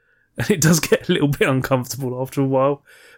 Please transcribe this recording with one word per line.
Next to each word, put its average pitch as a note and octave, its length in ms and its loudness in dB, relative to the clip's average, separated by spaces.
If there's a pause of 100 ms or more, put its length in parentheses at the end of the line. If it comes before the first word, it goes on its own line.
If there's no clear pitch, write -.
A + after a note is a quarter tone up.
(380)
And A#2 140 -4
it F3+ 100 2
does D#3+ 180 4
get - 300 0
a - 20 0
little D#3 160 2
bit C#3+ 220 0
uncomfortable B2+ 720 -2
after C3+ 180 -6
a C#3 80 2
while. C3+ 340 0 (360)